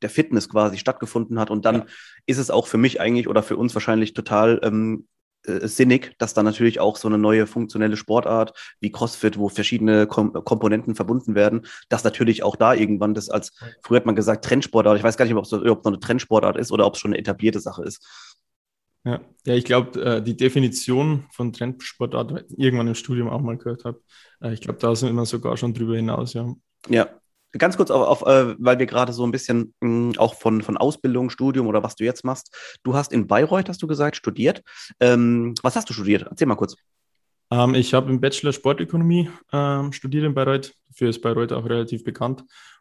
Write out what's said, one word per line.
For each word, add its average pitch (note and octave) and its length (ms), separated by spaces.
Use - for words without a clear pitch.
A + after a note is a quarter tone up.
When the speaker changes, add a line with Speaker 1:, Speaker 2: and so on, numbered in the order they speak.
Speaker 1:
der - 80
Fitness - 400
quasi G#2+ 300
stattgefunden A2+ 600
hat. G#2+ 120
Und G#2+ 140
dann A2+ 160
Speaker 2:
Ja. - 40
Speaker 1:
ist B2+ 140
es B2+ 100
auch - 180
für A2 100
mich A2+ 220
eigentlich A#2 280
oder G#2 160
für - 120
uns A#2+ 200
wahrscheinlich A2 400
total, A2 480
ähm, A2 440
äh, G2 200
sinnig, B2+ 500
dass A#2 160
da A2 100
natürlich A2 360
auch G#2+ 160
so - 120
eine G#2+ 120
neue G#2+ 280
funktionelle G#2+ 500
Sportart A2+ 560
wie G#2 100
CrossFit, A2+ 460
wo G#2 100
verschiedene G#2+ 600
Kom-, G#2 260
Komponenten A2 520
verbunden A2 400
werden, G#2 300
dass A2+ 160
natürlich A2+ 400
auch G#2 120
da A#2 180
irgendwann G#2 400
das G#2 160
als, - 220
Speaker 2:
Ja. A#2+ 60
Speaker 1:
früher A#2+ 140
hat A#2+ 100
man G#2+ 80
gesagt G#2+ 300
Trendsportart, A2 520
ich G#2 60
weiß A2+ 140
gar B2 80
nicht, A2+ 100
ob G2 100
es - 60
überhaupt G#2+ 340
noch G#2+ 60
eine F#2+ 80
Trendsportart A2 580
ist - 140
oder G2+ 140
ob's G2+ 140
schon G#2 120
eine - 80
etablierte G2+ 400
Sache - 240
ist. - 220
Speaker 2:
Ja, A#2+ 180
ja, B2 80
ich B2 120
glaub, B2 320
äh, A#2+ 240
die A2+ 140
Definition C3+ 960
von A#2+ 220
Trendsportart, B2 920
irgendwann B2 300
im A2+ 80
Studium A#2+ 340
auch A#2+ 120
mal A#2 140
gehört A#2 300
hab, A#2 120
äh, A#2 100
ich A2 100
glaub, - 180
da A#2 160
sind A#2 180
wir A#2+ 140
sogar A#2 300
schon A#2+ 180
drüber A2+ 200
hinaus, A#2+ 380
ja. A#2+ 180
Speaker 1:
Ja. A#2 200
Ganz F#3 200
kurz F#3+ 120
auf, C3 320
auf, - 60
äh, C3 320
weil B2 200
wir B2+ 60
gerade B2 280
so A#2+ 120
ein A#2+ 60
bisschen, A#2+ 480
mh, A#2+ 400
auch A#2 140
von, A2 280
von G#2+ 140
Ausbildung, B2+ 540
Studium C3 380
oder G#2 160
was A#2 120
du G#2+ 80
jetzt B2 220
machst. - 280
Du B2+ 120
hast C#3+ 180
in G#2 140
Bayreuth, E3+ 420
hast F#3+ 120
du E3 60
gesagt, D3 300
studiert. - 440
Ähm, A#2+ 540
was B2+ 140
hast G#3+ 120
du - 40
studiert? G2+ 360
Erzähl - 180
mal G#2+ 80
kurz. - 200
Speaker 2:
Ähm, B2 240
ich B2+ 180
hab C3 160
im C3 100
Bachelor C3+ 320
Sportökonomie, E3+ 800
ähm, C#3+ 400
studiert D3 320
in D3 80
Bayreuth. C3+ 400
Dafür A#2+ 200
ist A#2 120
Bayreuth A#2 320
auch A#2+ 100
relativ A#2 400
bekannt. B2 400